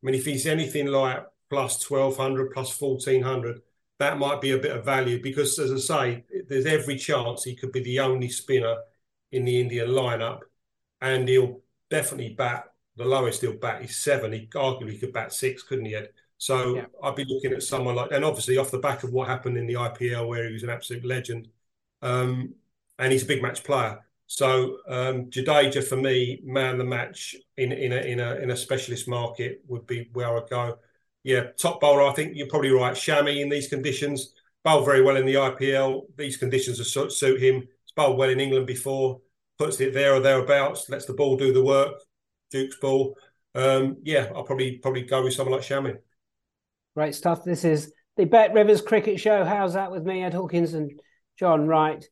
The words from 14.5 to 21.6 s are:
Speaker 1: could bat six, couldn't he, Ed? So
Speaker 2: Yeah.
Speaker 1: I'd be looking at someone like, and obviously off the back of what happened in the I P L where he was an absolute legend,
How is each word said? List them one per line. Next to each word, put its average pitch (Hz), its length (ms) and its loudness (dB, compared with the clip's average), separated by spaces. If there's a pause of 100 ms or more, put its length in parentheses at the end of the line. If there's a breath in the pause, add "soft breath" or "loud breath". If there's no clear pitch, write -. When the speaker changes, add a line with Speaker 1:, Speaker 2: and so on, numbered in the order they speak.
Speaker 1:
could 127 140 -6
bat 113 180 -6
six, 131 320 -4
couldn't 120 220 -6
he, 107 100 -8
Ed? 104 140 -10 (280)
So 127 380 -2
Speaker 2:
Yeah. 123 100 -8 (160)
Speaker 1:
I'd 139 140 -4
be 139 100 -6
looking 131 280 -4
at 123 100 -6
someone 127 320 -4
like, 120 160 -4
and 139 120 0
obviously 147 340 0
off 135 120 0
the 131 100 -4
back 131 240 -2
of 123 80 -6
what 127 160 -2
happened 123 300 -4
in 117 80 -4
the 117 120 -4
I 120 120 -2
P 120 240 -4
L 117 140 -4
where 117 180 -6
he 110 80 -8
was 110 100 -10
an 120 60 -8
absolute 120 360 -10
legend, 120 420 -6 (540)